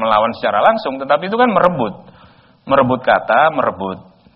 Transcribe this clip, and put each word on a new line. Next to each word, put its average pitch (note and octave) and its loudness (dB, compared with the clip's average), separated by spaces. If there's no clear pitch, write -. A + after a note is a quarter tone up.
melawan A2 2
secara A2 -2
langsung, F#3+ 0
tetapi D3 -2
itu G#3+ -4
kan A#3+ 2
merebut. E3+ -2
Merebut B2+ 2
kata, A#2 2
merebut F#2+ -6